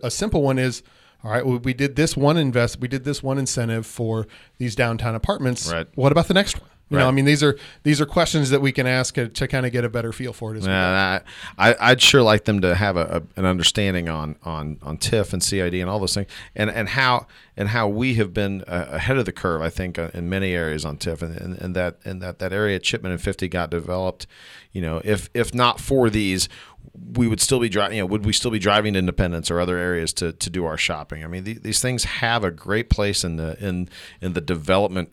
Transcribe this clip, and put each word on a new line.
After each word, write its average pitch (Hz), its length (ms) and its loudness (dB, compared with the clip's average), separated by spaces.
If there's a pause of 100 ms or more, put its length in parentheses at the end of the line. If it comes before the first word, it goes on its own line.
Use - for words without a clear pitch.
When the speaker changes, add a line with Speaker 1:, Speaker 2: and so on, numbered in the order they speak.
Speaker 1:
a 120 80 -4
simple - 300 0
one 135 160 2
is, 127 260 -2 (380)
all 107 100 -8
right, 127 140 0
well, 123 120 0
we 123 160 -2
did 131 240 -2
this 160 180 2
one 143 220 4
invest, 123 420 0
we 127 80 -4
did 127 160 -4
this 139 180 -4
one 135 160 -2
incentive 113 480 -2
for 113 400 -4 (320)
these 120 160 -4
downtown 117 420 0
apartments. 127 540 -2
Speaker 2:
Right. 85 260 -2
Speaker 1:
What 139 180 4
about 165 160 4
the - 40 2
next - 280 2
one? - 80 -20 (200)
You 143 80 2
know, 123 80 6
Speaker 2:
Right. - 20 4
Speaker 1:
I 131 40 4
mean, 135 120 4
these 143 180 6
are, 143 160 4 (260)
these 147 180 4
are 147 40 4
questions 156 440 2
that 139 120 8
we 139 120 4
can 131 120 2
ask 127 300 2
to, 120 140 0
to - 180 -2
kinda 127 220 0
get 120 160 0
a 117 40 0
better 113 220 -4
feel 120 220 -8
for 110 200 -8
it 110 40 -8
as 101 60 -6
we 95 40 0
go. 95 60 4
Speaker 2:
Yeah, 92 480 4 (360)
I, 104 120 8
I, 117 60 6 (160)
I'd 127 100 6
sure 135 200 8
like 107 220 6
them 104 160 2
to 90 160 4
have 98 220 2
a, 82 260 -2 (140)
a, - 20 -10
an 95 60 0
understanding 92 640 0
on, 78 340 -6
on, 76 380 -8
on 76 160 -8
tif - 340 0
and 90 100 -4
C 98 200 -2
I 90 80 0
D 90 100 -2
and 90 100 -2
all 104 100 -2
those 92 140 -2
things, 101 140 -4 (260)
and, 107 160 -2
and 104 200 -4
how, 127 380 2 (280)
and 101 140 -2
how 113 180 0
we 117 280 0
have 98 180 0
been, 98 300 -2
uh, 85 280 -6
ahead 80 240 -2
of 127 80 2
the 90 80 -4
curve, 82 300 -4
I 82 80 -2
think, 90 280 -6
uh, 82 160 -6
in 85 140 -6
many 95 240 -2
areas 78 320 -2
on 76 140 -8
tif, 82 240 -6
and, 82 160 -8
and, 90 220 -10
and 90 180 -8
that, 90 260 -4
and 92 180 -10
that, 90 180 -10
that 92 120 -4
area 101 240 0
at 90 80 -6
Chipman 92 300 -4
and 85 80 -6
fifty 95 260 -4
got 85 220 -4
developed. 90 580 -4 (460)
You 95 80 -6
know, 80 240 -4
if, 104 280 -2
if 117 200 -2
not 120 260 2
for 127 300 2
these, 98 400 0 (640)
we 117 140 2
would 110 120 -2
still 131 200 0
be 117 100 2
dri-, 101 260 0
you 107 60 -2
know, 92 40 0
would 104 200 -2
we 110 80 0
still - 180 -2
be 110 80 -2
driving 104 340 2
to 95 60 2
Independence 87 500 0
or 85 100 0
other 90 180 0
areas 87 360 -2
to, 85 200 -4
to - 160 -8
do 87 160 -4
our 78 120 -4
shopping? 76 460 -4
I 80 40 -12
mean, 92 160 -10
the, 110 100 -8
these 110 260 -4
things 127 240 -2
have 117 400 0
a 90 80 0
great 104 380 -4
place 101 340 2
in 85 140 -4
the, 80 280 -6
in, 90 220 -4 (340)
in 90 120 -4
the 85 80 -2
development 90 720 0